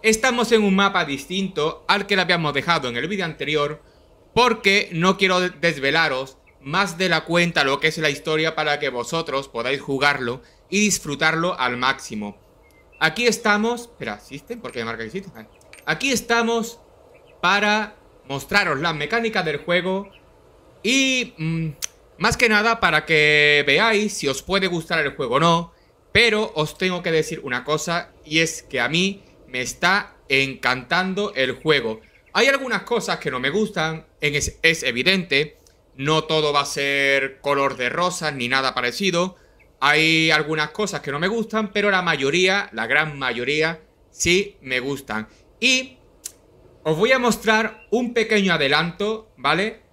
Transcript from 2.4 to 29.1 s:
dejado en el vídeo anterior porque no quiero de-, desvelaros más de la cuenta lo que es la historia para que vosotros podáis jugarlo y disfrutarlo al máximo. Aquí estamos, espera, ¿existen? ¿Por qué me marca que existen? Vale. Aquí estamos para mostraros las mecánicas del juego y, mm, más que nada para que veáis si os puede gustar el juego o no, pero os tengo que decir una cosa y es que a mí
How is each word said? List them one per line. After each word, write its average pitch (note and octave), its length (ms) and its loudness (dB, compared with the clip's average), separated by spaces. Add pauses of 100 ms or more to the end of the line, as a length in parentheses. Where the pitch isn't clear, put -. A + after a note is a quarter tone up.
dejado C#3+ 340 0
en A#2 80 -4
el B2+ 120 -4
vídeo F#3+ 180 -4
anterior D3 560 -4 (540)
porque A3 560 4
no F#3 260 2
quiero F#3+ 220 2
de-, F3+ 100 0
desvelaros C#3+ 880 0 (240)
más E3+ 380 -2
de F#3 100 2
la D#3+ 160 0
cuenta E3+ 380 2
lo C#3 160 2
que D#3 80 0
es D#3 100 -2
la D#3 140 0
historia D#3 420 -2
para D3+ 240 0
que C#3+ 120 -2
vosotros C3+ 580 -4
podáis B2+ 340 -4
jugarlo C#3 600 0 (260)
y F#3+ 100 0
disfrutarlo D#3+ 800 0
al B2 180 -2
máximo. A#2+ 600 -4 (640)
Aquí D#3+ 260 0
estamos, A3+ 560 0
espera, A2 400 -12
¿existen? G#3+ 400 -16
¿Por A#2+ 100 -12
qué B2+ 80 -10
me A2+ 60 -4
marca A2+ 140 -8
que A2+ 80 -8
existen? F#3 260 -12
Vale. A2 160 -20 (380)
Aquí - 240 -2
estamos A#3 680 -2 (640)
para G#3 540 0 (320)
mostraros D3 520 0
las E3 140 0
mecánicas A3 500 -2
del D#3 140 -2
juego F3+ 540 -2 (720)
y, B3+ 560 0
mm, D#3+ 300 -4 (480)
más A3 180 0
que A#3+ 140 2
nada A3 300 2
para D#3 260 2
que D3+ 600 4
veáis G#3 460 2
si - 140 -4
os C3+ 140 -2
puede F#3+ 260 -2
gustar E3 380 -2
el C3+ 100 -6
juego B2 200 -2
o C#3 40 4
no, E3+ 340 2 (380)
pero G#3+ 440 2
os D3+ 220 -2
tengo F3+ 260 -2
que F3 80 -2
decir D#3 320 0
una B2+ 200 -4
cosa D#3+ 480 -4 (140)
y D#3 140 2
es D#3+ 240 -2
que C3 160 -6
a A#2+ 100 0
mí F#3+ 340 -2 (240)